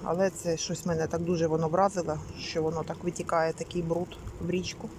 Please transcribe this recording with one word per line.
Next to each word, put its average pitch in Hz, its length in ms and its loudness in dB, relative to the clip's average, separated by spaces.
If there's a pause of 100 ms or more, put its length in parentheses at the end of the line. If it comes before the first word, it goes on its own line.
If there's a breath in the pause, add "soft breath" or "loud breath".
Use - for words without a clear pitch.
але 185 260 2
це 170 260 -2
щось - 300 -4
мене 160 200 2
так 165 140 0
дуже 170 260 2
воно 160 220 4
вразило, 175 500 4 (200)
що - 240 -2
воно 160 200 0
так 165 220 -4
витікає, 165 480 2
такий 170 300 -4
бруд 165 340 0 (240)
в 170 100 -2
річку. 180 380 -2 (100)